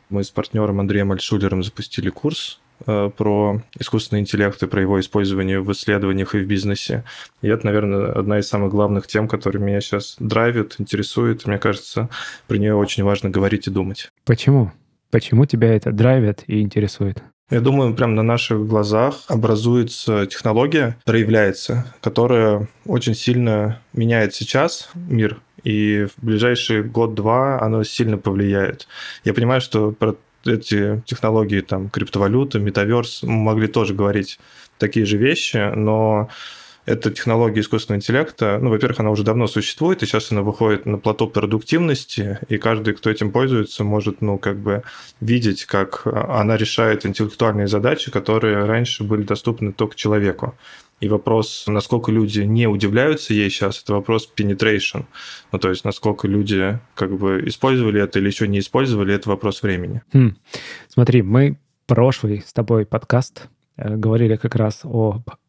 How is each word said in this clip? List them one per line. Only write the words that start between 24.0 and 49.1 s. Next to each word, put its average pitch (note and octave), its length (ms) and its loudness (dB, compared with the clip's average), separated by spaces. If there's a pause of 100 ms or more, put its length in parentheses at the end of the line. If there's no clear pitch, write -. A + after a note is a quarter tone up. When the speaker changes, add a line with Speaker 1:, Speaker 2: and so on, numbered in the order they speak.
Speaker 1:
сейчас - 600 -2
мир, A#2+ 460 -2 (240)
и G#2 400 0
в - 180 -12
ближайший A2+ 580 2
год-два A#2 800 0
оно A2 240 0
сильно A2 340 0
повлияет. G2 720 0 (380)
Я G#2+ 80 0
понимаю, A#2+ 260 2
что G#2+ 320 0
про A2 240 0 (300)
эти A2 600 0
технологии, A2 540 0
там, G2+ 300 -4
криптовалюта, G#2+ 720 0
метаверс, G#2 640 0
мы A#2 120 -2
могли A2 320 2
тоже G#2 260 0
говорить G2+ 460 -2 (380)
такие - 280 0
же G2+ 120 0
вещи, G#2+ 580 0
но A2 540 2 (580)
эта A2+ 240 0
технология A2+ 500 0
искусственного G#2 380 -2
интеллекта, A2+ 600 0
ну, B2 120 0
во-первых, A2 300 0
она G#2+ 100 2
уже G#2+ 120 0
давно A2+ 220 2
существует, D#3+ 560 -2
и A2+ 60 -4
сейчас - 240 -2
она G#2 100 0
выходит G#2+ 460 0
на G#2+ 100 -2
плато G#2+ 300 0
продуктивности, G#2+ 1120 -2 (100)
и G#2+ 80 -2
каждый, A2 380 0
кто A2 160 -2
этим G#2+ 200 -2
пользуется, A#2+ 520 0
может, G#2 380 -2
ну, G2+ 180 -2
как G2+ 180 -4
бы G2+ 240 -2 (380)
видеть, A2+ 460 0
как, - 400 -2
а, A2+ 360 -2
она A2 160 2
решает A2 480 0
интеллектуальные G#2 640 0
задачи, A2+ 420 0
которые G#2+ 560 0
раньше A2+ 380 -2
были G#2+ 180 0